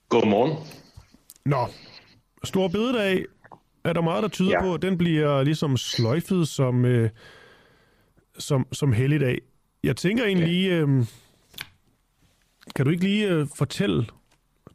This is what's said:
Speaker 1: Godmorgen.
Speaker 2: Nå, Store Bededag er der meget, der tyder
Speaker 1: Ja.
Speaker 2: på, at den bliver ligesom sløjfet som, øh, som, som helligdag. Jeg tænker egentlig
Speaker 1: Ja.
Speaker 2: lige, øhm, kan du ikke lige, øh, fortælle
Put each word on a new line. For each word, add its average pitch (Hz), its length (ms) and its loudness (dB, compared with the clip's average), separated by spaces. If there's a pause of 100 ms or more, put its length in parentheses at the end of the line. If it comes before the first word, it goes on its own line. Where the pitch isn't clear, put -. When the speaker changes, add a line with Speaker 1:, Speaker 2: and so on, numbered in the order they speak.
Speaker 1:
Godmorgen. 113 440 4 (920)
Speaker 2:
Nå, 135 220 0 (800)
Store 190 260 -2
Bededag 208 540 0 (600)
er 170 80 0
der 170 80 0
meget, 170 220 0
der 214 60 -2
tyder 185 220 0
Speaker 1:
Ja. 175 120 2
Speaker 2:
på, 185 120 0
at 151 80 -4
den 185 160 0
bliver 151 440 2
ligesom 147 340 0
sløjfet 156 720 0
som, 123 360 0
øh, 120 260 2 (1300)
som, 131 340 -2
som 143 200 0
helligdag. 131 480 0 (420)
Jeg 139 140 0
tænker 226 280 0
egentlig 185 220 2
Speaker 1:
Ja. 170 60 0
Speaker 2:
lige, 185 240 0
øhm, 139 300 2 (1700)
kan 139 80 -2
du 139 60 2
ikke 180 140 0
lige, 208 240 0
øh, 156 260 0
fortælle 151 520 -2 (680)